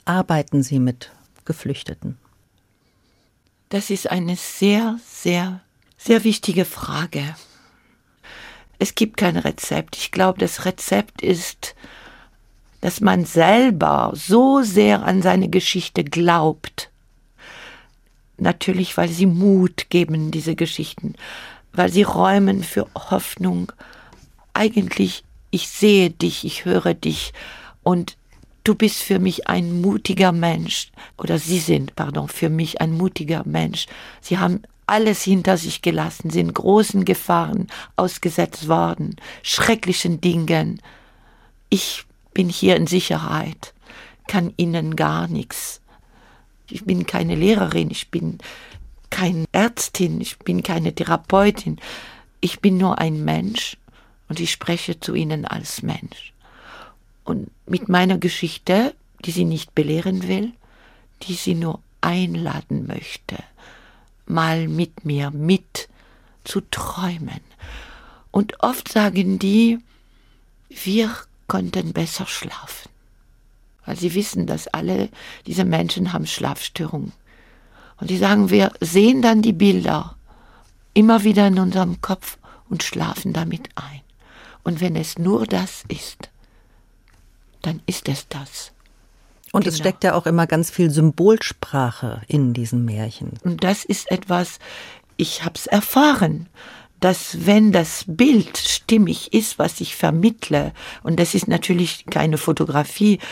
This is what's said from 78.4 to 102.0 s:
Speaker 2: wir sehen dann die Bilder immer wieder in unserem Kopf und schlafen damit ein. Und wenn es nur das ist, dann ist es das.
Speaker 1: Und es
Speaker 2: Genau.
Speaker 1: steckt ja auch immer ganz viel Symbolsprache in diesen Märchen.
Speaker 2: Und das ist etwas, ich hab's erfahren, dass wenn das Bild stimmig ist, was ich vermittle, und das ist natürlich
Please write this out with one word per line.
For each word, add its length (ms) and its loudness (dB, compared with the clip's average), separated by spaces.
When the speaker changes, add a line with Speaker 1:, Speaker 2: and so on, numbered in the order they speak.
Speaker 2:
wir 300 6
sehen 400 6
dann 220 6
die 100 4
Bilder 640 2
immer 300 6
wieder 220 6
in 120 4
unserem 420 0
Kopf 380 -8
und 140 -6
schlafen 500 -6
damit 420 -6
ein. 260 -14
Und 180 -4
wenn 160 0
es 220 -6
nur 280 2
das 420 -4
ist, 420 -12
dann 240 -6
ist 220 -6
es 200 -8
das. 440 -14
Speaker 1:
Und 140 2
es 80 -2
Speaker 2:
Genau. 80 -4
Speaker 1:
steckt 220 0
ja 100 4
auch 120 0
immer 200 4
ganz 240 0
viel 200 2
Symbolsprache 1400 2
in 260 2
diesen 300 -2
Märchen. 480 -6
Speaker 2:
Und 220 -2
das 200 0
ist 260 -4
etwas, 480 -2
ich 280 -4
hab's 220 -8
erfahren, 800 2
dass 460 0
wenn 260 8
das 340 0
Bild 520 4
stimmig 760 0
ist, 260 0
was 220 -2
ich 160 -8
vermittle, 760 2
und 160 0
das 160 2
ist 140 -2
natürlich 580 0